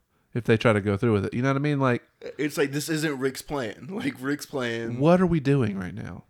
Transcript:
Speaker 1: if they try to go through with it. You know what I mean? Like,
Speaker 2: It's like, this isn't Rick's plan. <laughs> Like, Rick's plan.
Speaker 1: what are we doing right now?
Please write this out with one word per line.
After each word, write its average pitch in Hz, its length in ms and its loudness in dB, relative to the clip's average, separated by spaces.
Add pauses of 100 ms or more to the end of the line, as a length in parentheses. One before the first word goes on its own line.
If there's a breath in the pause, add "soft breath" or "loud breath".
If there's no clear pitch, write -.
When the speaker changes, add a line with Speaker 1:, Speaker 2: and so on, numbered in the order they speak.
(340)
Speaker 1:
if 120 100 -4
they 117 140 4
try 120 160 4
to 104 80 2
go 101 160 0
through 117 160 2
with 98 100 2
it. 95 100 -6
You 120 80 -2
know 135 60 0
what 135 80 2
I 139 40 -2
mean? 147 200 0
Like, 123 220 2 (360)
Speaker 2:
It's 143 180 -4
like, 143 160 0
this 147 160 -4
isn't 156 300 -2
Rick's 135 240 -2
plan. 131 460 -8
<laughs> - 20 -10
Like, 190 300 -6
Rick's 143 260 -4
plan. 117 540 -4
Speaker 1:
what 175 200 6
are 190 60 4
we 170 140 2
doing 127 380 2
right 90 160 -8
now? 107 360 -12